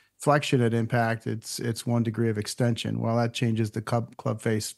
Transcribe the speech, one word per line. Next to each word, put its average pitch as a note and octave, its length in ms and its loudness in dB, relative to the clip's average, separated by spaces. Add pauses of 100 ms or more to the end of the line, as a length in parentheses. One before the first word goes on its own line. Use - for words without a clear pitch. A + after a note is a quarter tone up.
(180)
flexion C#3+ 440 2
at A2+ 120 4
impact, A2+ 540 0
it's, A2 320 -6
it's A#2+ 260 -4
one A#2+ 160 2
degree A2+ 280 0
of G#2+ 100 0
extension. A2 600 -2
Well, A2+ 180 0
that A#2 180 0
changes A2+ 340 0
the A2+ 140 -6
club, A#2 340 -2
club A2+ 240 -4
face A2 360 -2